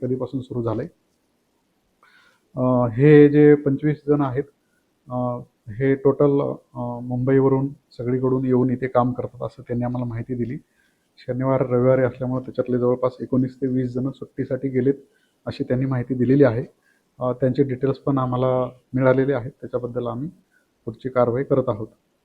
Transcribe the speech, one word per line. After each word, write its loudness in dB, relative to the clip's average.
कधीपासून -6
सुरू -8
झालंय. -4
अं, 0
हे 8
जे 8
पंचवीस 0
जण 2
आहेत, -4
अं, -6
हे 0
टोटल, 2
अं, -10
मुंबईवरून 2
सगळीकडून -2
येऊन 2
इथे -4
काम 0
करतात -10
असं -10
त्यांनी -6
आम्हाला -6
माहिती -8
दिली. -6
शनिवार -2
रविवारी 2
असल्यामुळे -4
त्याच्यातले -4
जवळपास 0
एकोणीस -2
ते -4
वीस -2
जण -4
सुट्टीसाठी -8
गेलेत 0
अशी -6
त्यांनी -2
माहिती -4
दिलेली 4
आहे. 2
अं, -2
त्यांचे 0
डिटेल्स -4
पण -2
आम्हाला -2
मिळालेले 2
आहेत, -6
त्याच्याबद्दल -8
आम्ही -8
पुढची -10
कारवाई 0
करत 0
आहोत. -6